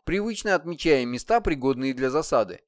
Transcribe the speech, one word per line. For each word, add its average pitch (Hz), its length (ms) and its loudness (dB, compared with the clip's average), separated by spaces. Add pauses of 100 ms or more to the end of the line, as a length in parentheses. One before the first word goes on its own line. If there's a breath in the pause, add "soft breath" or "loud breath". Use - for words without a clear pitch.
привычно 208 500 -2
отмечая 156 500 2
места, 123 380 0
пригодные 135 500 0
для 127 160 -2
засады. 127 600 0